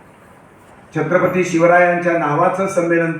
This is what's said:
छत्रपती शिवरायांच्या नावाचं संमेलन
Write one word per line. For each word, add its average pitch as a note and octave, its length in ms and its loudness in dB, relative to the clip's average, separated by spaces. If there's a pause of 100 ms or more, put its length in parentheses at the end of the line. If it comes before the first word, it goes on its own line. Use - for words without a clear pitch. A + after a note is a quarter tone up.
(960)
छत्रपती F3 500 0
शिवरायांच्या F3 760 2
नावाचं F3 500 -2
संमेलन E3 520 -2